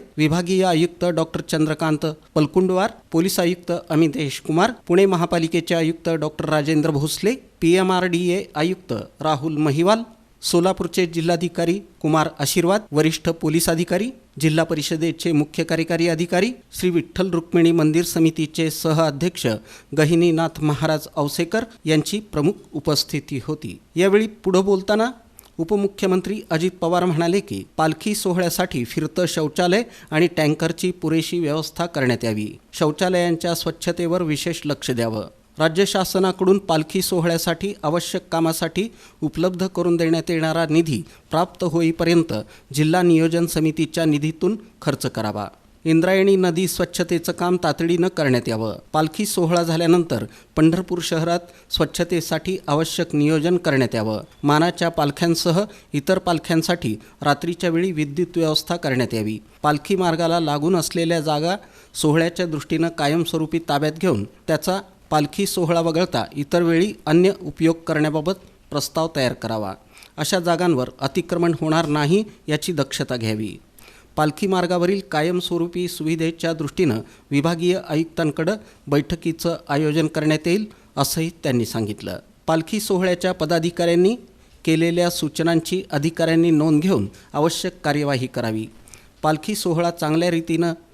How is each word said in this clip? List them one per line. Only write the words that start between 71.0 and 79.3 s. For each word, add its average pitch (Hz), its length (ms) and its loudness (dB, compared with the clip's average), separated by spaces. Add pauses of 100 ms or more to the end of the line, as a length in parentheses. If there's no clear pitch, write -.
अतिक्रमण 170 600 0
होणार 156 260 0
नाही 151 380 2 (240)
याची 151 240 -2
दक्षता 139 440 -4
घ्यावी. 110 320 -4 (680)
पालखी 151 300 0
मार्गावरील 180 540 0 (120)
कायमस्वरूपी 175 760 -2
सुविधेच्या 165 640 -2
दृष्टीनं 151 480 0 (300)
विभागीय 170 480 0 (100)
आयुक्तांकडं 160 680 -2 (300)
बैठकीचं 160 720 -2 (120)